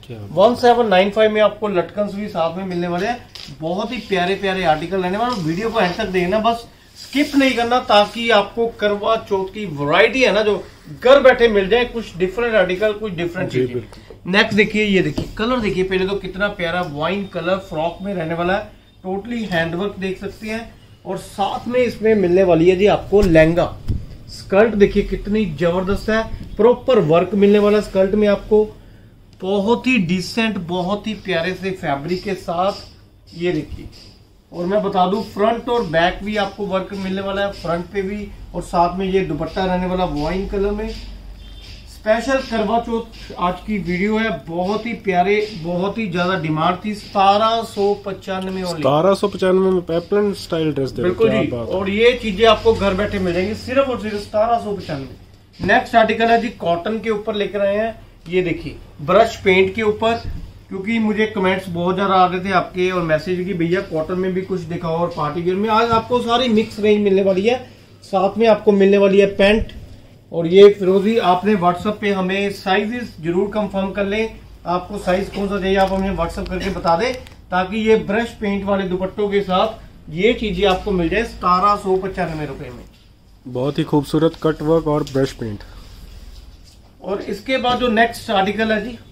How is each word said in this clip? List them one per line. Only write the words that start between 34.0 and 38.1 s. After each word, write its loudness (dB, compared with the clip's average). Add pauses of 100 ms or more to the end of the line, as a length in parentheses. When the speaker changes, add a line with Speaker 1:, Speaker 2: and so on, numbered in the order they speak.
Speaker 2:
और -6
मैं 0
बता 2
दूं -2
front -2
और 0
back 0
भी -4
आपको -4
work -4
मिलने -6
वाला -4
है, -6
Front -6
पे -6
भी, -6 (280)